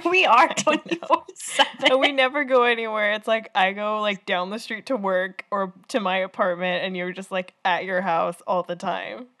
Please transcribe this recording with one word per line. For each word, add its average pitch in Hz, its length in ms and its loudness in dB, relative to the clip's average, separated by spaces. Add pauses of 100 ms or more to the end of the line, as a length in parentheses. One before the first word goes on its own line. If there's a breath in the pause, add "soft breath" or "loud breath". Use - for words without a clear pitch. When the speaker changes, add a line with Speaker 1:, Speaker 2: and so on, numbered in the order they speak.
Speaker 1:
we 359 200 4
are 233 180 8
Speaker 2:
I - 40 4
know. - 80 -2
Speaker 1:
twenty-four 311 680 0 (120)
seven. - 560 0
Speaker 2:
And 262 80 4
we 285 120 2
never 269 320 2
go 254 200 4
anywhere. 220 500 0
It's 214 140 -6
like, 220 280 0
I 190 180 4
go, 208 280 -4
like, 202 240 -4
down 185 260 -2
the 220 80 -6
street 220 280 -12
to 262 100 -2
work 190 520 -2
or 190 240 -4 (160)
to 226 100 0
my 190 180 0
apartment, 180 640 -2
and 185 120 -4
you're 180 180 -6
just, 196 180 -12
like, 185 220 -6 (120)
at 180 200 0
your 185 160 -2
house 175 340 -2 (100)
all 180 180 0
the 175 120 -8
time. 175 520 -8 (120)